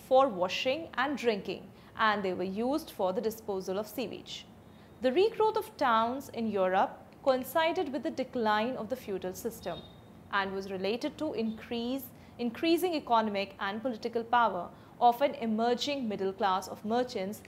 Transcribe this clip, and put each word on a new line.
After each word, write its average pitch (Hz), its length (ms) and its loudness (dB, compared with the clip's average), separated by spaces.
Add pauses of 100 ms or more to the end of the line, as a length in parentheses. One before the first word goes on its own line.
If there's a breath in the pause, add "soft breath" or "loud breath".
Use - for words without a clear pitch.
for 262 200 8
washing 226 680 -2
and 269 220 -2
drinking, 202 500 -2 (300 loud breath)
and 208 260 2
they 185 100 0
were 185 100 -4
used 233 480 -2
for 190 220 0
the 190 80 -2
disposal 196 580 -4
of 214 80 -6
sewage. - 580 -10 (560 loud breath)
The 254 100 4
regrowth 427 460 4
of - 200 -6
towns 247 520 2
in 226 220 -4
Europe 190 500 2 (220)
coincided 311 720 2
with 277 100 -4
the 277 80 -2
decline 233 640 0
of 220 140 -6
the 262 60 -4
feudal 185 380 -6
system - 460 -8 (520)
and 196 200 0
was 196 200 -6
related 208 460 -2
to 302 160 -4
increase, 233 680 -4 (340 loud breath)
increasing 330 560 0
economic 220 680 0
and 208 220 -4
political 233 420 -4
power 226 460 2 (320 loud breath)
of 240 200 6
an 285 140 4
emerging 233 720 0
middle 196 240 -2
class 196 360 0
of - 180 -12
merchants 214 640 -2